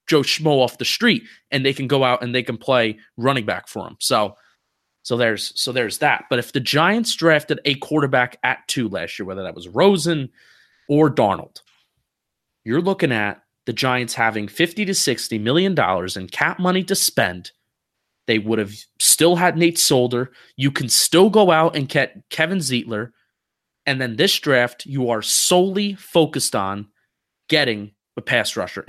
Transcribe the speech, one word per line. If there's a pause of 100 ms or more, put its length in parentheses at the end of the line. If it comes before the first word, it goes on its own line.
Joe
Schmo
off
the
street (280)
and
they
can
go
out
and
they
can
play (200)
running
back
for
him.
So, (680)
so
there's,
so
there's
that.
But
if
the
Giants
drafted
a
quarterback
at
two
last
year,
whether
that
was
Rosen (600)
or
Darnold, (1040)
you're
looking
at (220)
the
Giants
having
fifty
to
sixty
million
dollars
in
cap
money
to
spend. (760)
They
would
have (260)
still
had
Nate
Solder. (260)
You
can
still
go
out
and
get
Kevin
Zeitler. (720)
And
then
this
draft,
you
are
solely
focused
on (600)
getting (260)
a
pass
rusher,